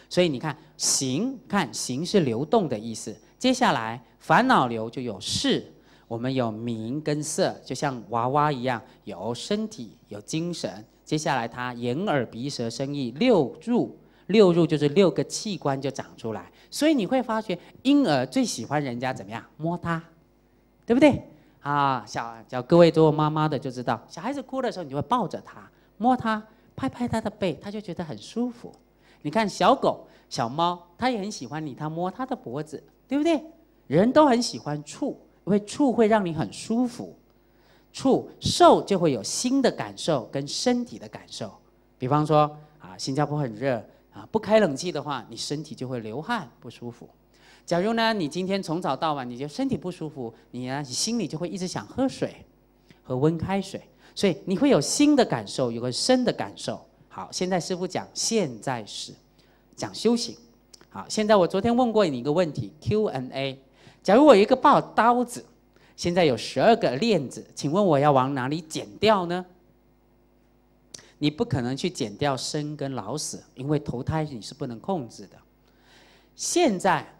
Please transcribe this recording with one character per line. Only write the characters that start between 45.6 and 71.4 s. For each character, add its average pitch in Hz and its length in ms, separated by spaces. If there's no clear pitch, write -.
体 127 100
就 127 140
会 127 140
流 110 200
汗， 180 280
不 - 100
舒 120 220
服。 - 160
假 170 140
如 214 140
呢， 226 200
你 185 140
今 185 180
天 196 160
从 156 200
早 156 120
到 151 200
晚， 127 160
你 120 80
就 139 100
身 262 220
体 214 80
不 175 120
舒 160 200
服， 123 240
你 123 160
呢， 135 180
你 127 60
心 220 260
里 202 80
就 151 120
会 175 100
一 202 100
直 180 80
想 120 200
喝 254 240
水， - 340
喝 127 120
温 156 220
开 190 240
水， - 180
所 202 160
以 160 60
你 185 120
会 277 120
有 180 120
新 294 340
的 240 80
感 117 240
受， 123 240
有 117 80
个 123 100
深 254 360
的 180 80
感 101 240
受。 - 260
好， - 240
现 180 180
在 185 80
师 170 160
父 180 140
讲 117 260
现 156 460
在 117 260
时， - 280
讲 110 180
修 233 180
行。 226 220
好， 196 180
现 214 180
在 214 100
我 175 120
昨 185 140
天 233 120
问 240 200
过 214 120
你 135 140
一 - 20
个 139 100
问 165 200
题 104 300
，Q 214 300
and 127 200
A， 135 280
假 190 140
如 285 100
我 277 100
有 190 60
一 214 40
个 262 100
把 262 260
刀 240 420
子， 240 220
现 175 180
在 175 120
有 131 100
十 - 260
二 220 140
个 135 220
链 170 320
子， - 160
请 143 160
问 202 120
我 160 140
要 147 140
往 135 220
哪 131 160
里 156 100
剪 135 260
掉 202 260
呢？ 180 200
你 147 120
不 233 140